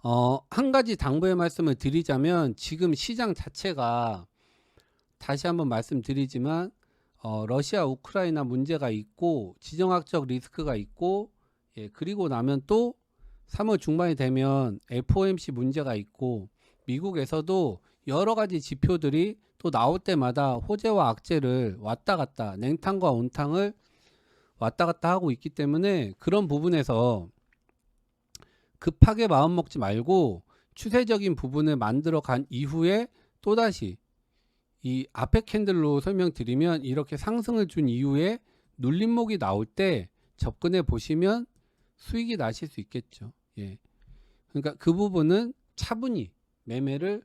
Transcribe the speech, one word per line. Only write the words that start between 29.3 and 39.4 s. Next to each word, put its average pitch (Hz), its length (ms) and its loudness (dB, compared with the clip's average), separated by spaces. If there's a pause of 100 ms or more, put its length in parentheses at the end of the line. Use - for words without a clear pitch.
먹지 160 240 -4
말고 117 640 2 (320)
추세적인 208 600 0
부분을 147 400 0
만들어 143 460 0
간 131 280 -2
이후에 165 580 0 (340)
또다시 208 560 0 (920)
이 131 240 -2
앞에 220 300 2
캔들로 180 580 0
설명드리면 160 840 0
이렇게 147 320 -4
상승을 220 500 -2
준 147 220 0
이후에 139 500 0 (380)
눌림목이 214 600 0
나올 101 280 0